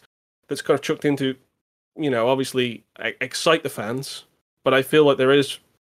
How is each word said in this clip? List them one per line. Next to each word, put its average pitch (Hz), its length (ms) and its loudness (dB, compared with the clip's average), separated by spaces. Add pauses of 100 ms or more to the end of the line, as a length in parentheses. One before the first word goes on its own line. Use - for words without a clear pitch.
(480)
that's 143 140 -8
kind 156 160 2
of - 60 -6
chucked 151 220 -4
into, 139 300 -2 (600)
you 156 140 -4
know, 117 180 0
obviously 127 560 -2 (200)
e-, 113 180 -4
excite 160 420 0
the 131 60 -6
fans, 123 560 -10 (380)
but 131 100 2
I 131 80 4
feel 151 240 4
like 139 120 4
there 131 140 2
is 139 280 2 (320)